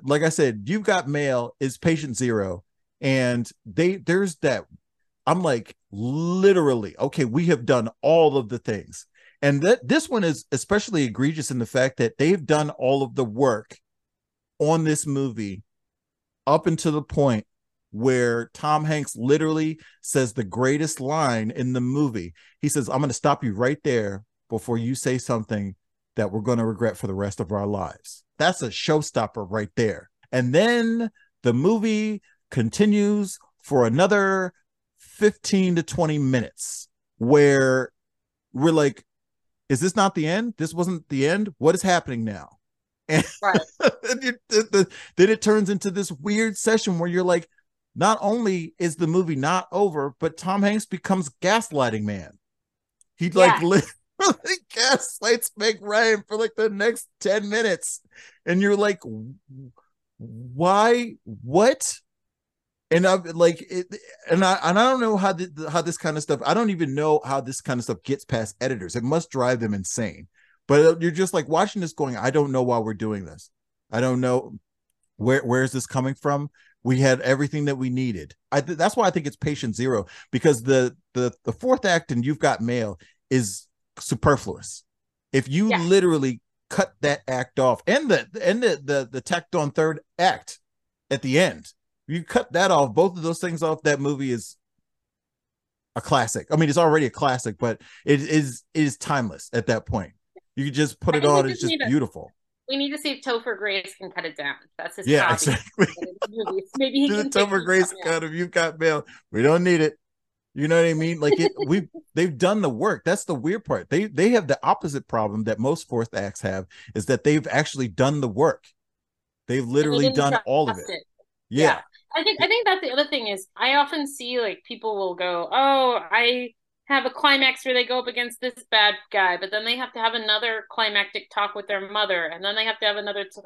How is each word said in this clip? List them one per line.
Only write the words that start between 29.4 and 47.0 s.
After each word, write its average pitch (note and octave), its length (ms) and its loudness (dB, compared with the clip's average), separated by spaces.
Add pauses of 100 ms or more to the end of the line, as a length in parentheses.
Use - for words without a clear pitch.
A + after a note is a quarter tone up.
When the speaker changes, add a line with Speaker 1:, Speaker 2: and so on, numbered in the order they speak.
Speaker 1:
right G#2 280 -4
there. G#2+ 340 -2 (220)
And B2 200 0
then A3+ 580 2 (340)
the B3 80 4
movie G#3+ 720 0 (280)
continues G#3 880 2 (240)
for B2+ 240 2
another F#3+ 640 2 (460)
fifteen F#3+ 760 0
to E3 80 2
twenty D#3 340 -2
minutes - 720 -2 (300)
where C3 760 4 (600)
we're D3+ 200 2
like, D3 320 2 (640)
"Is C3 120 0
this F3+ 140 0
not G3 200 2
the D#3 120 -2
end? G#3+ 300 -2
This D#3+ 180 -6
wasn't E3+ 340 -4
the C#3 200 0
end? G3+ 300 -2
What D#3+ 180 4
is F3+ 60 -6
happening D#3 420 0
now?" G2 340 -10 (500)
And, D#3 160 2 (180)
Speaker 2:
Right. G3+ 180 2 (200)
Speaker 1:
<laughs> - 0 - (280)
and B3+ 140 -4
you, B3 100 -2 (160)
the, G#3+ 140 2
the, G3 300 0 (240)
then F#3 120 -2
it A3 140 -2
turns G#3+ 260 2
into G3+ 220 -4
this F#3+ 200 -6
weird G#3 460 -4
session G#3+ 420 0
where E3+ 120 -2